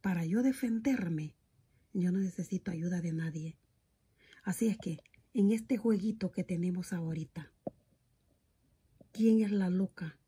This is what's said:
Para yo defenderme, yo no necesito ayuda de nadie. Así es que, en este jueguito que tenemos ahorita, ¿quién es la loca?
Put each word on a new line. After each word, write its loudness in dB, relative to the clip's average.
Para 0
yo 2
defenderme, 0
yo 2
no 0
necesito -4
ayuda -2
de -2
nadie. -6
Así 0
es -2
que, -6
en 4
este 0
jueguito 0
que -4
tenemos -2
ahorita, -6
¿quién 6
es 2
la 2
loca? -2